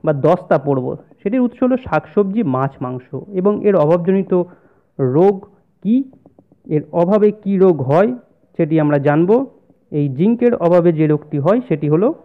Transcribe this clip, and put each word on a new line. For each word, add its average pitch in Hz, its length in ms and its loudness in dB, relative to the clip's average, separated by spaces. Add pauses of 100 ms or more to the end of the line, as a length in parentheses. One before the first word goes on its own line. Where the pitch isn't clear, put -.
বা 160 80 0 (120)
দস্তা 170 400 0
পড়ব, 135 200 -2 (340)
সেটির 247 260 -2
উৎস 240 200 -8
হলো 254 100 0 (100)
শাকসবজি, 202 560 -2 (140)
মাছ, 131 160 -2 (120)
মাংস। 127 240 -10 (320)
এবং 196 140 0 (140)
এর 202 80 2
অভাবজনিত 180 580 0 (680)
রোগ 156 360 2 (480)
কি? 214 120 0 (800)
এর 147 80 -2 (180)
অভাবে 202 280 2 (120)
কি 196 120 -4 (100)
রোগ 185 120 4 (140)
হয় 185 200 2 (460)
সেটি 160 280 0
আমরা 147 140 2 (100)
জানব। 160 220 2 (640)
এই 147 140 -2 (120)
জিঙ্কের 233 380 2
অভাবে 175 340 2 (100)
যে 156 80 2
রোগটি 151 380 -2
হয় 208 220 2
সেটি 151 260 -4
হলো 185 140 2 (180)